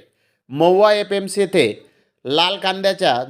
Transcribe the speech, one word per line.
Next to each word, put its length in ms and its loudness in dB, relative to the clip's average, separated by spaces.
महुआ 440 4
एफ 200 -2
एम 140 -4
सी 140 -4
येथे 300 2
लाल 320 0
कांद्याच्या 600 -2